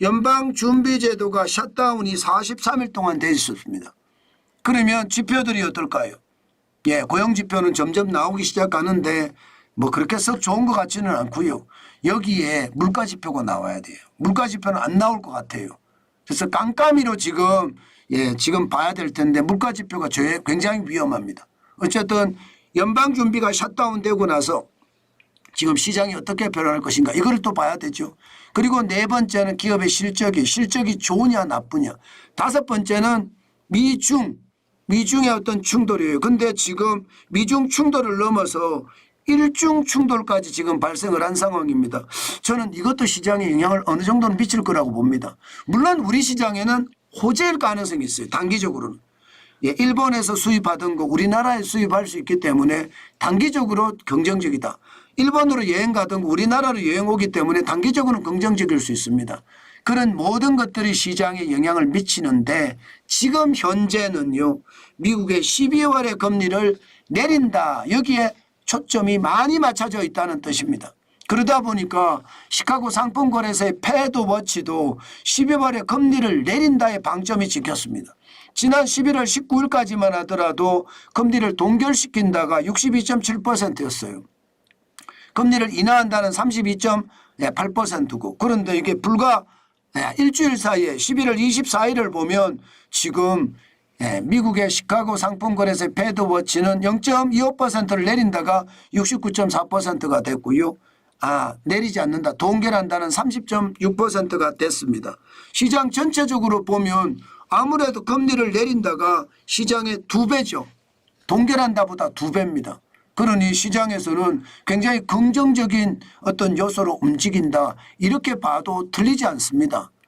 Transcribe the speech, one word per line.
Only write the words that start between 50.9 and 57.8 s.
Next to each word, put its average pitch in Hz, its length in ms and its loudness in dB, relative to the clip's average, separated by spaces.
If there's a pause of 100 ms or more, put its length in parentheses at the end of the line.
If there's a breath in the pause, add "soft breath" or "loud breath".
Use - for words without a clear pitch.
거 156 80 -2
우리나라에 208 580 2
수입할 202 460 0
수 175 100 -10
있기 175 220 -2
때문에 151 480 2 (300 loud breath)
단기적으로 214 840 0
긍정적이다. 160 720 -2 (400 loud breath)
일본으로 277 520 2
여행 208 240 0
가던 196 300 -2
거 165 60 -2
우리나라로 226 560 2
여행 185 220 0
오기 202 240 0
때문에 170 320 2
단기적으로는 240 600 0